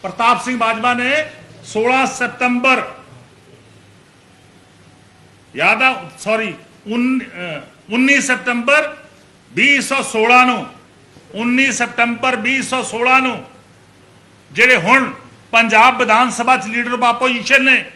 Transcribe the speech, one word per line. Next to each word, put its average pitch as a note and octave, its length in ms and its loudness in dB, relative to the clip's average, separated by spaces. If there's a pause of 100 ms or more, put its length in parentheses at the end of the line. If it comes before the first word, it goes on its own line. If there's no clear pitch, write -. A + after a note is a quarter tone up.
ਪ੍ਰਤਾਪ A#3 420 0
ਸਿੰਘ B3 140 -4
ਬਾਜਵਾ A3+ 360 0
ਨੇ C4 320 -2 (380)
ਸੋਲਾਂ B3+ 420 0
ਸਤੰਬਰ, B3 880 -2 (2750)
ਯਾਦ G3+ 260 0
ਆ, C4 220 0 (140)
ਸੌਰੀ, G#3+ 360 -4 (380)
ਉਨ-, B3 280 0
ਅਹ, F3 760 -12
ਉੱਨੀ C4 260 2
ਸਤੰਬਰ B3+ 760 0 (560)
ਵੀਹ B3+ 280 2
ਸੌ C4+ 220 -4
ਸੋਲਾਂ A#3 440 4
ਨੂੰ, A3 200 -2 (680)
ਉੱਨੀ B3 380 0
ਸਤੰਬਰ A#3+ 640 -2
ਵੀਹ B3 260 -2
ਸੌ B3+ 200 -4
ਸੋਲਾਂ B3 380 0
ਨੂੰ A#3+ 240 -4 (1080)
ਜਿਹੜੇ A#3+ 240 4
ਹੁਣ A3+ 360 2 (400)
ਪੰਜਾਬ A#3 460 4
ਵਿਧਾਨ A#3 320 2
ਸਭਾ A#3+ 260 0
'ਚ F#3 100 -6
leader A#3+ 260 -4
of A#3+ 100 -2
opposition B3 600 0
ਨੇ B3+ 220 2 (120)